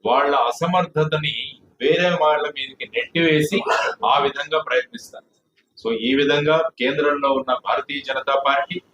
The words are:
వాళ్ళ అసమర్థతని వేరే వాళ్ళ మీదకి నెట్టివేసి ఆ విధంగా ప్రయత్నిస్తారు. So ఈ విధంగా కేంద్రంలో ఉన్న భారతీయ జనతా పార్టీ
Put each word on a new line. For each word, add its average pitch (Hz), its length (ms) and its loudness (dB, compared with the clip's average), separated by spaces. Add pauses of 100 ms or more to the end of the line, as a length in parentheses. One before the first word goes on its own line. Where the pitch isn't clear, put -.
వాళ్ళ 143 300 2
అసమర్థతని 151 1200 -2 (200)
వేరే 175 400 2
వాళ్ళ 151 280 4
మీదకి 135 360 -10
నెట్టివేసి 151 760 0 (460)
ఆ 135 120 4
విధంగా 143 440 -2
ప్రయత్నిస్తారు. - 640 -6 (540)
So 113 180 -2
ఈ 117 180 -2
విధంగా 147 640 2
కేంద్రంలో 143 540 0
ఉన్న 131 200 -2
భారతీయ 143 480 -4
జనతా 139 460 -2
పార్టీ 139 340 -2 (140)